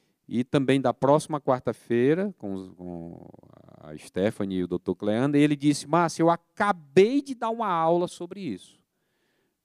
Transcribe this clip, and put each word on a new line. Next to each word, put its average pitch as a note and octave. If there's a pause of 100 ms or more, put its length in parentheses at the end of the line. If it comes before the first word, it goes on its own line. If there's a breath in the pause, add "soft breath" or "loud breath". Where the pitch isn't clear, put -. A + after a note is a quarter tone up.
(280)
e A#2+
também C3+
da B2+
próxima D3
quarta-feira, C3
com G2
os, F#2+
com E2+ (520)
a D2+
Stephanie F#2+
e F2+
o F2
doutor F2+
Cleandro, B2
e C#3+
ele D3+
disse, C#3+
"Márcio, E3
eu E3
acabei F#3+
de C#4
dar A3+
uma A3+
aula E3+
sobre F3+
isso A#2 (840)